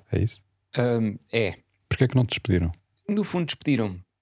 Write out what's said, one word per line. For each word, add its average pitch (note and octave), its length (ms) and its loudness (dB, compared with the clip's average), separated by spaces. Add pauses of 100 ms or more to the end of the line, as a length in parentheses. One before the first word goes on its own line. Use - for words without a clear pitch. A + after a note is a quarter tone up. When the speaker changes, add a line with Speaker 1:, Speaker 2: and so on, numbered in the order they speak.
(120)
Speaker 1:
é - 80 0
isso? - 220 -2 (340)
Speaker 2:
Ahm, A#2 400 0 (160)
é. A2 260 0 (300)
Speaker 1:
Porquê - 160 2
é B2 40 4
que - 80 -2
não B2+ 80 6
te G#2 60 -2
despediram? E2+ 420 0 (360)
Speaker 2:
No G#3 160 0
fundo, F3 220 -2
despediram-me. A2 560 -2 (180)